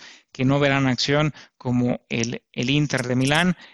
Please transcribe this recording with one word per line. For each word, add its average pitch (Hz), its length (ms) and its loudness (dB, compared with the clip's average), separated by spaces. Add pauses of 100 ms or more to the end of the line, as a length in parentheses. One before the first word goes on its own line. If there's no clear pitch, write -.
(320)
que 131 140 -2
no 139 120 4
verán 139 280 2
acción 143 480 0 (240)
como 123 500 -2
el, 123 340 -4 (100)
el 123 180 -4
Inter 139 360 0
de 127 100 -2
Milán 151 380 2 (200)